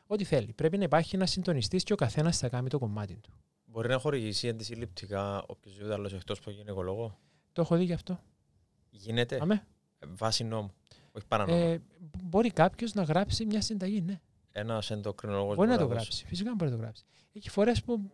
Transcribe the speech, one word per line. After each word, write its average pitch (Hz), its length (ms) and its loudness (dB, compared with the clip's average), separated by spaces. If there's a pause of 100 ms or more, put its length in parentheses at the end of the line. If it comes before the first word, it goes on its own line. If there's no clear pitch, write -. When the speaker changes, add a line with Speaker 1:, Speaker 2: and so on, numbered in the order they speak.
Speaker 1:
ό,τι 202 180 -2
θέλει. 113 280 0
Πρέπει 160 260 2
να 202 60 2
υπάρχει 165 320 2
ένας 190 140 2
συντονιστής 180 520 0
και - 100 0
ο 208 40 2
καθένας 156 420 2
θα 127 100 -2
κάνει 123 200 -2
το 143 100 0
κομμάτι 104 360 -4
του. - 160 -20 (340)
Speaker 2:
Μπορεί 113 240 -4
να 127 100 2
χορηγήσει 120 500 -2
αντισυλληπτικά 101 960 -4
οποιοσδήποτε 101 460 -10
άλλος 101 200 -4
εκτός 95 260 -8
από - 120 -14
γυναικολόγο; 101 680 -6 (340)
Speaker 1:
Το - 80 -2
έχω 165 160 2
δει 175 80 4
γι' 175 80 0
αυτό. 175 280 -6 (720)
Speaker 2:
Γίνεται; 117 500 -2
Speaker 1:
Αμέ. 196 260 2 (320)
Speaker 2:
Ε, 73 100 -18
βάσει 110 360 0
νόμου, 110 280 -4 (400)
όχι 107 140 -14
παράνομα. 113 320 4
Speaker 1:
Ε, 165 240 2 (400)
μπορεί 196 280 4
κάποιος 196 440 2
να 202 80 2
γράψει 175 440 2
μια 208 140 2
συνταγή, 202 400 -2
ναι. 180 200 -4 (320)
Speaker 2:
Ένας 110 380 -2
ενδοκρινολόγος 101 680 -2
Speaker 1:
Μπορεί 202 120 6
να 247 60 6
Speaker 2:
μπορεί 180 140 4
Speaker 1:
το 117 60 0
Speaker 2:
να - 40 -
δώσει. 110 100 -4
Speaker 1:
γράψει. - 180 -6
Φυσικά 208 280 -4
μπορεί 170 160 0
να 120 60 -2
το 113 60 -4
γράψει. 113 220 -12 (280)
Έχει - 180 -14
φορές 214 320 4
που 214 320 -2